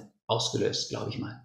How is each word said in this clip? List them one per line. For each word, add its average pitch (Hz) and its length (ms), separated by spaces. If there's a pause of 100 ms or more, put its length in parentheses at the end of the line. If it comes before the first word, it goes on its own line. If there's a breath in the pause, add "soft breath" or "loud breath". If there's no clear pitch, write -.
(260)
ausgelöst, - 640
glaube 107 200
ich - 100
mal. - 240